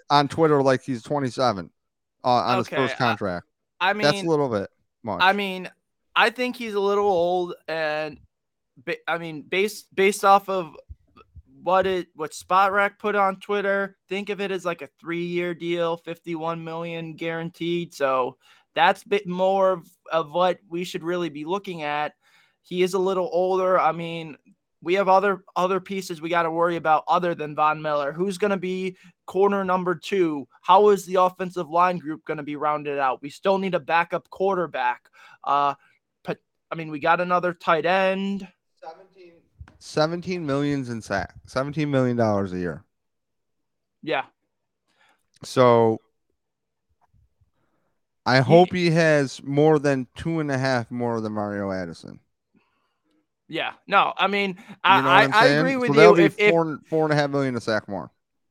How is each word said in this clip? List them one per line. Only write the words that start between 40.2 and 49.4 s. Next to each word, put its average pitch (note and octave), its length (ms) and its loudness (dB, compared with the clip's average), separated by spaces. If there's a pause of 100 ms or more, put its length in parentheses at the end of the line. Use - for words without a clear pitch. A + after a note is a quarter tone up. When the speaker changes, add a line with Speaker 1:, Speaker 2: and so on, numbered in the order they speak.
Speaker 1:
millions C#3 440 -2
in A2+ 120 -8
sack, G2 320 -6 (120)
seventeen D3 460 -4
million B2+ 260 2
dollars G2+ 360 0
a F2+ 60 -6
year. F2 240 -6 (1200)
Speaker 2:
Yeah. C#3+ 220 -4 (1200)
Speaker 1:
So, A#2 560 4 (2250)
I B2 120 4
Speaker 2:
He C3+ 60 4
Speaker 1:
hope E3+ 300 6
he F3 180 0
has D#3 520 2